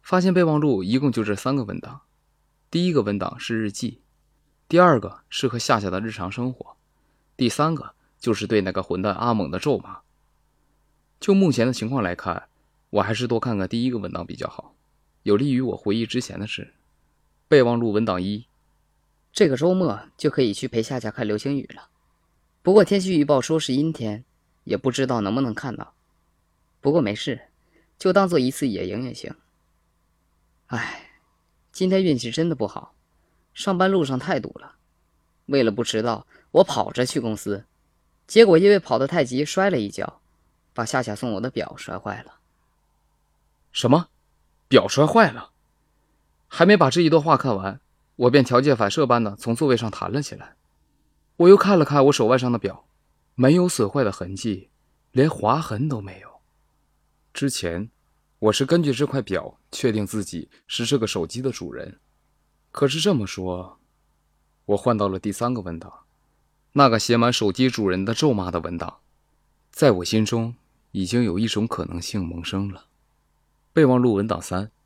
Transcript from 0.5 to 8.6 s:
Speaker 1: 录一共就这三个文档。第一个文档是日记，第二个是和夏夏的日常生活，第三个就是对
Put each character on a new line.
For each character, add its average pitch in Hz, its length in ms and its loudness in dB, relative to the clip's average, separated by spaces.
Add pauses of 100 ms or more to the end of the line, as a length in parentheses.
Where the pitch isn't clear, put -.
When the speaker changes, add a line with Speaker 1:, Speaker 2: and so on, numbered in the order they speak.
Speaker 1:
录 127 240 0
一 110 140 0
共 135 140 2
就 113 120 -2
这 101 120 -2
三 131 200 -4
个 131 80 -2
文 95 160 -8
档。 127 220 -16 (680)
第 175 160 0
一 175 40 0
个 135 120 2
文 101 160 -2
档 - 200 -8
是 113 220 -6
日 104 100 -6
记， 113 300 -10 (680)
第 170 120 4
二 165 200 8
个 - 300 -10
是 - 180 -4
和 117 120 -4
夏 117 200 2
夏 98 120 -4
的 95 100 -4
日 113 80 -8
常 95 220 -8
生 123 200 -6
活， - 240 -18 (640)
第 123 100 0
三 151 260 0
个 - 200 -10 (260)
就 117 140 -2
是 104 120 -4
对 104 160 2